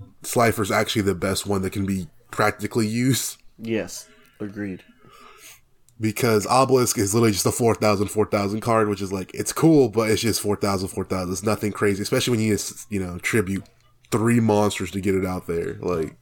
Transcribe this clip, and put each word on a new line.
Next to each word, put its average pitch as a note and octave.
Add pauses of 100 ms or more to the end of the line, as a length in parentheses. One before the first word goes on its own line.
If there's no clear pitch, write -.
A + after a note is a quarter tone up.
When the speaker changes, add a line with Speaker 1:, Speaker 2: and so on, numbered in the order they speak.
(220)
Speaker 1:
Slifer's A2+
actually G#2+
the F#2+
best F#2+
one G2
that F#2+
can G2
be F#2+ (240)
practically G#2+
used. A#2+ (220)
Speaker 2:
Yes, A2 (320)
agreed. G2+ (1160)
Speaker 1:
Because A2
Obelisk B2+
is G2
literally A2+
just G2
a A2+
four A2+
thousand, G#2
four G#2+
thousand G#2
card, A2+
which G2
is, F#2+
like, F#2
it's -
cool, D3+
but A2
it's G2+
just A2
four G#2
thousand, G2
four F#2
thousand. F#2
It's F#2
nothing G#2+
crazy, G2+
especially B2+
when A2
you, G#2+ (300)
you G2+
know, F2
tribute G2 (480)
three A#2
monsters G#2
to G2
get F#2+
it F#2+
out F#2
there. F2
Like, E2